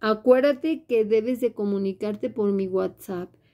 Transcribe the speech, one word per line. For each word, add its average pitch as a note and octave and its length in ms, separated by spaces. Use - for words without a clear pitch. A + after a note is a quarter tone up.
acuérdate C4 840
que A3+ 180
debes A3 360
de A#3 120
comunicarte G3+ 800
por G#3 200
mi G3 160
WhatsApp. F#3 680